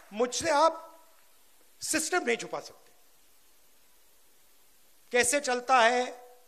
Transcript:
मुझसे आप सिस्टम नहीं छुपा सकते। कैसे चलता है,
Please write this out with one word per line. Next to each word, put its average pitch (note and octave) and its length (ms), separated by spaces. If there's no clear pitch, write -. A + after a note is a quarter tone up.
मुझसे A#3 360
आप D4+ 360
सिस्टम - 420
नहीं - 140
छुपा D#3+ 220
सकते। - 320
कैसे B3 280
चलता B3 420
है, B3 300